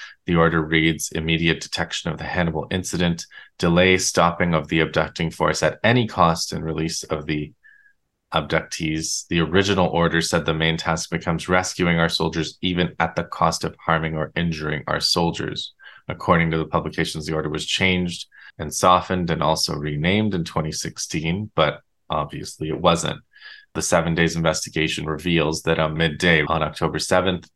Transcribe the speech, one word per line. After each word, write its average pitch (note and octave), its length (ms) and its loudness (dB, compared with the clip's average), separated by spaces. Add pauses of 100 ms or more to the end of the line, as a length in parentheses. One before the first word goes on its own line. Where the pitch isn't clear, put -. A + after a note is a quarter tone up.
(280)
The F2 80 2
order E2 260 4
reads, D#2+ 500 0
"Immediate E2 500 0
detection - 500 -6
of D2+ 80 -8
the - 60 -10
Hannibal E2 440 -2
incident, F2 560 -2 (320)
delay F2+ 400 6
stopping F2 560 2
of D2+ 140 0
the D#2+ 140 2
abducting D#2+ 500 -2
force D#2 320 -2
at D2+ 200 2
any A#2+ 220 4
cost, E2+ 480 2
and D#2+ 100 -6
release D#2+ 400 -4
of C#2+ 220 -6
the D2+ 280 -4 (800)
abductees." D#2+ 960 -2
The E2+ 100 2
original F#2 480 4
order E2+ 340 2
said E2 240 0
the E2 80 2
main D#2+ 240 0
task E2 320 -2
becomes E2+ 400 -2
rescuing F2+ 500 2
our E2 100 4
soldiers, D#2+ 520 -2
even F2 380 0
at E2 160 0
the E2+ 80 0
cost E2+ 400 -2
of E2 120 -4 (100)
harming D#2+ 300 0
or D#2 200 -4
injuring D#2 520 -2
our D#2 120 0
soldiers. - 720 -2 (360)
According E2 420 2
to D#2+ 60 0
the D#2+ 80 0
publications, D#2+ 600 -4
the D#2+ 80 -4
order D#2 160 -2
was D#2+ 160 -6
changed F2+ 640 0 (320)
and D#2 140 -8
softened F2+ 560 4
and D#2 120 0
also D#2 340 0
renamed E2 580 0
in F2 100 -2
twenty D#2 280 -4
sixteen, E2+ 840 -4
but - 260 0 (280)
obviously D#2 600 -6
it D#2+ 100 -6
wasn't. E2 400 2 (540)
The D#2 80 -6
seven E2 340 2
days E2 200 2
investigation D#2 720 -2
reveals D#2 580 0
that D#2+ 140 2
on D#2 200 0
midday D#2+ 480 2
on D#2 180 0
October D#2+ 360 -2
seventh, F#2 560 0